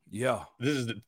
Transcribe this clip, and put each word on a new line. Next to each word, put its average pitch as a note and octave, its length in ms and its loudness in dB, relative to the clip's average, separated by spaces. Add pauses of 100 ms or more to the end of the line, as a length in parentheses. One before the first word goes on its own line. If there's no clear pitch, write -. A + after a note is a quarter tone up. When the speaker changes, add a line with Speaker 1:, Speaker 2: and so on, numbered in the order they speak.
(120)
Speaker 1:
Yeah. A2 320 0 (160)
Speaker 2:
This C#3 180 2
is B2+ 80 0
the, A2 220 -4